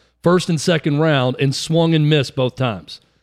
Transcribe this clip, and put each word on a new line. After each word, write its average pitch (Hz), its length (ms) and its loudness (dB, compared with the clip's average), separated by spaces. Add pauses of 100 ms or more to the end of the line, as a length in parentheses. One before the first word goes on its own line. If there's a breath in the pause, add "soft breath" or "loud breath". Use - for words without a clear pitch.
(240 soft breath)
first 175 260 2
and 160 100 0
second 160 380 0
round, 139 420 0
and 135 140 0
swung 165 400 0
and 151 160 2
missed 147 260 0
both 127 200 -2
times. 110 460 -6 (220)